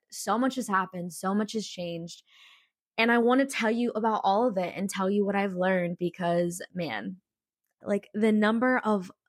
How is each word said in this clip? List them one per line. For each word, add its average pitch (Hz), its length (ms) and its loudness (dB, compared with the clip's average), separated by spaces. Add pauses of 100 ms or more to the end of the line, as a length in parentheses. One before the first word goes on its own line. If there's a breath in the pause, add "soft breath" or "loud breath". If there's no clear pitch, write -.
so 208 300 -2
much 262 160 0
has 240 140 -6
happened, 180 420 -2
so 190 240 -4
much 208 160 -2
has 214 160 -6
changed. 170 560 -10 (720 soft breath)
And 226 140 4
I 240 60 6
wanna 247 280 4
tell 226 240 -2
you 233 240 0
about 214 300 0
all 214 240 4
of 190 100 0
it 180 200 -2
and 196 120 -2
tell 190 200 0
you 202 160 2
what 196 100 0
I've 196 200 0
learned 180 440 0
because, 175 600 0 (120)
man, 170 440 -6 (640)
like, 202 300 -4
the 214 180 2
number 226 480 4
of 202 320 0 (180)